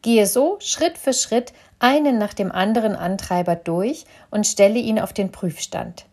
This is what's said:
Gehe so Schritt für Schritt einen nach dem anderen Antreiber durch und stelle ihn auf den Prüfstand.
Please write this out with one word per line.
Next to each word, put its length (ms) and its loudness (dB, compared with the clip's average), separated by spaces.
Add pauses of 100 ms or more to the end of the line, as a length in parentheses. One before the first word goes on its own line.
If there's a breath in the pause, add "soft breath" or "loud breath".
Gehe 240 4
so 340 2
Schritt 380 -2
für 160 -2
Schritt 400 -2 (260 soft breath)
einen 380 4
nach 160 -2
dem 180 -4
anderen 440 0
Antreiber 600 -2
durch 500 -4 (240 loud breath)
und 160 -2
stelle 340 4
ihn 200 0
auf 140 -4
den 180 -2
Prüfstand. 800 -8